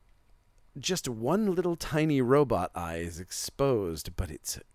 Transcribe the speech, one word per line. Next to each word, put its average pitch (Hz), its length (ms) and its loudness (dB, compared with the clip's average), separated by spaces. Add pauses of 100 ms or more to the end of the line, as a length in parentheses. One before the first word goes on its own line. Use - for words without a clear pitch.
(800)
just 170 280 -4
one 151 460 0
little 170 220 0
tiny 151 440 2
robot 120 540 4
eye 85 240 -6
is 85 220 -6
exposed, 92 960 -2
but 95 160 -4
it's - 280 -10 (160)